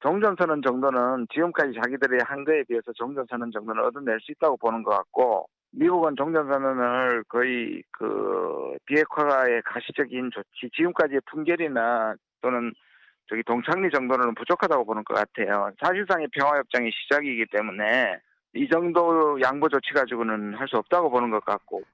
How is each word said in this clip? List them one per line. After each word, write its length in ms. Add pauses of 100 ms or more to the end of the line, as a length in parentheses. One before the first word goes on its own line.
종전선언 600
정도는 720
지금까지 400
자기들이 500
한 220
거에 180
비해서 300
종전선언 580
정도는 320
얻어낼 380
수 100
있다고 260
보는 260
것 80
같고, 580 (220)
미국은 440
종전선언을 1120
거의 540 (100)
그 920
비핵화의 800
가시적인 680
조치, 420
지금까지의 500
품결이나 920 (260)
또는 320 (560)
저기 140
동창리 500
정도는 420
부족하다고 500
보는 180
것 120
같아요. 540 (140)
사실상의 480
평화협정의 600
시작이기 580
때문에 680 (360)
이 140
정도 720
양보 260
조치 260
가지고는 640
할 140
수 80
없다고 320
보는 200
것 140
같고. 400 (100)